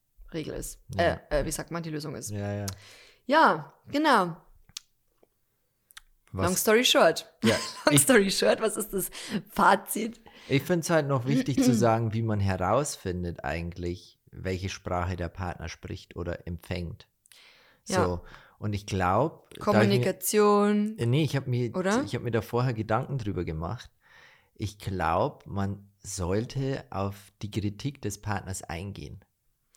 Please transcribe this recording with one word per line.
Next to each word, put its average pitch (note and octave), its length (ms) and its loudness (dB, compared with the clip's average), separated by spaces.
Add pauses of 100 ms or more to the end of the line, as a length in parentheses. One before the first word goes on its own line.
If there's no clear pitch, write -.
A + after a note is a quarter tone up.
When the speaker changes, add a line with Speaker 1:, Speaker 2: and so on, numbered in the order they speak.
(340)
Speaker 1:
Regel D#3 220 -8
ist. - 240 -12 (160)
Speaker 2:
Ja. E3+ 240 2 (100)
Speaker 1:
Äh, - 120 0
äh, - 40 -2
wie D#3+ 60 -4
sagt - 200 -8
man, E3+ 120 -6
die E3 60 -8
Lösung D3+ 260 -8
ist. - 160 -10
Speaker 2:
Ja, G2+ 220 -4
ja. G2+ 120 -4 (600)
Speaker 1:
Ja, A#3 480 4 (160)
genau. A#3+ 460 2 (2000)
Speaker 2:
Was F#2 140 -2
Speaker 1:
Long F3+ 120 2
story A3+ 280 4
short. F#3+ 460 4 (120)
Speaker 2:
Ja, G#3+ 120 6 (160)
Speaker 1:
<laughs> - 140 -4
Long D4 100 6
Speaker 2:
ich C#3+ 60 6
Speaker 1:
story G3+ 300 6
short, G3+ 300 2
was G#3+ 160 -2
ist - 160 -6
das F#3+ 160 -4 (420)
Fazit? G3+ 680 2 (260)
Speaker 2:
ich C3+ 160 2
find's F3 260 0
halt D#3 180 2
noch C3+ 180 0
wichtig C#3+ 320 0
Speaker 1:
<clears throat> C4+ 60 4
Speaker 2:
zu A#3+ 100 6
sagen, A2+ 400 4
wie A2+ 80 0
man A2 180 0
herausfindet F#2 1040 -2
eigentlich, E2+ 760 -6 (120)
welche F#2 380 -6
Sprache F2+ 460 -4
der E2+ 140 -6
Partner F2 400 -8
spricht - 460 -14
oder E2+ 320 -8
empfängt. F2 600 -8 (800)
Speaker 1:
Ja. F#3 180 2
Speaker 2:
So. F2+ 160 -2 (380)
Und G#2 140 -4
ich G2+ 120 -4
glaub, G#2 680 0
da - 40 -16
ich - 40 -14
mir - 20 -4
Speaker 1:
Kommunikation. G#3 1300 4
Speaker 2:
Äh, A#2 80 0
nee, C#3 160 4
ich D3 120 -2
hab B2+ 120 -4
mir, A#2+ 280 -2
Speaker 1:
Oder? G3 280 0
Speaker 2:
ich - 100 -10
hab B2+ 80 -4
mir A#2+ 100 -4
da A2+ 100 2
vorher B2 320 0
Gedanken A2+ 440 -2
drüber G2+ 280 -4
gemacht. E2 440 -6 (640)
Ich - 240 -8
glaub, F#2 720 -2
man G2 420 -6 (140)
sollte B2 880 -4
auf G2 400 -6 (100)
die G#2 80 -8
Kritik G#2 520 -6
des G2+ 200 -8
Partners F#2+ 420 -6
eingehen. F#2+ 600 -10 (540)